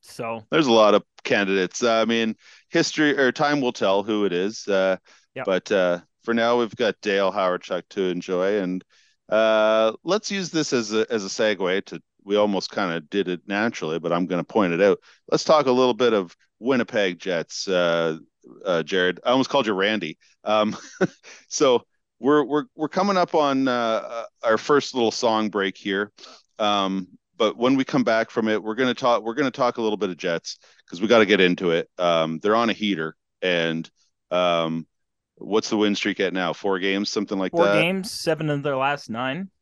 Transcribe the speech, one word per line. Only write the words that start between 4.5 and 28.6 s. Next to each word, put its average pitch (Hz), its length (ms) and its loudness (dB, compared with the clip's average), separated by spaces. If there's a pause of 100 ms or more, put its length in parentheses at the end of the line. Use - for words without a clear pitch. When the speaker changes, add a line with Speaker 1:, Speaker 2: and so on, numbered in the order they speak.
Speaker 2:
Uh, 95 280 2 (380)
Speaker 1:
Yeah. 131 100 -10
Speaker 2:
but, 92 280 -2
uh, 90 280 2 (220)
for 117 120 -4
now, 120 240 2
we've 113 180 -2
got 107 260 0
Dale 98 300 0
Hawerchuk 90 580 -2
to 101 140 -4
enjoy, 92 560 -2
and, 92 220 -4 (480)
uh, 110 640 4 (120)
let's 190 260 -2
use 196 200 -4
this 151 240 -2
as 110 180 -2
a, 110 180 2
as 110 140 -2
a 95 40 -6
segue 98 580 0
to, 82 160 -14 (220)
we 98 120 0
almost 104 340 0
kinda 87 300 -4
did 90 280 -2
it 87 180 -4
naturally, 98 520 -4
but 82 140 -2
I'm 87 140 0
gonna 87 180 -2
point 92 300 0
it 85 80 2
out. 98 160 4 (320)
Let's 156 140 0
talk 151 200 4
a 127 80 2
little 127 220 4
bit 120 180 2
of 95 240 -2 (220)
Winnipeg 107 600 0
Jets, - 480 -6
uh, 85 520 0 (480)
uh, 87 160 0
Jared. 90 420 0
I 123 60 0
almost 127 180 2
called 139 180 0
you 110 60 -2
Randy. 95 460 -2 (260)
Um, 107 320 0 (240)
<laughs> - 480 -8
so 127 360 2 (360)
we're, 143 240 2
we're, 143 200 -2 (100)
we're 156 140 -6
coming 196 280 0
up 175 180 0
on, 139 320 2
uh, 127 60 0
uh, 117 520 -4 (180)
our 110 160 2
first - 360 0
little 120 160 2
song 110 380 0
break 98 300 -2
here. 101 340 -4 (460)
Um, 98 500 0 (280)
but 104 200 0
when 127 200 2
we 131 80 0
come 131 200 -2
back 113 260 0
from 113 180 -2
it, 107 140 0